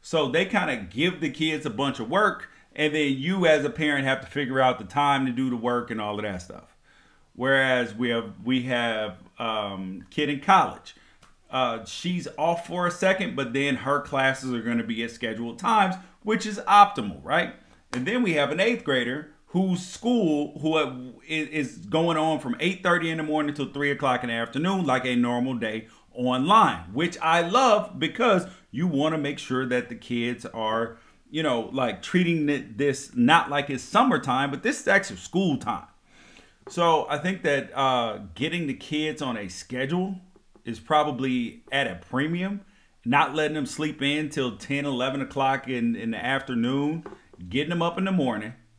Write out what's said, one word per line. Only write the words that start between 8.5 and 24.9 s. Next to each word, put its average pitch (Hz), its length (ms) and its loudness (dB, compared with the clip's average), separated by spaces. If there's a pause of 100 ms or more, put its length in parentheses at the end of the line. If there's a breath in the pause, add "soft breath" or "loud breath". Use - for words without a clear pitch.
have, 117 540 -2 (220)
um, 98 720 -6
kid 147 200 -2
in 139 120 -4
college. - 540 2 (540 soft breath)
Uh, 117 360 -2
she's 175 420 -4 (100)
off 165 300 0
for 175 200 -2
a 170 40 0
second, 185 460 0
but 120 160 -4
then 139 220 0
her 139 260 0
classes 135 520 0
are 117 80 -2
gonna 117 220 -2
be 110 200 -4
at 117 80 -6
scheduled 117 480 -6
times, 208 360 2 (280 loud breath)
which 214 220 0
is 208 220 -6
optimal, 127 560 6
right? 170 320 0 (380 soft breath)
And 123 120 -2
then 233 160 2
we 190 120 2
have 143 180 2
an 156 80 -2
eighth 233 240 2
grader 131 480 0 (160)
whose 180 380 0
school, 165 720 0
who, 156 160 2
uh, 139 180 2 (300)
i-, 156 280 -4
is 143 260 -4
going 160 400 0
on 156 220 0
from - 200 -4
eight 180 240 -2
thirty 170 260 2
in 160 80 -2
the 160 60 -4
morning 151 320 -2
till 139 160 -4
three 143 200 0
o'clock 131 320 0
in 120 60 -4
the 117 60 -2
afternoon, 165 500 -2
like 127 200 2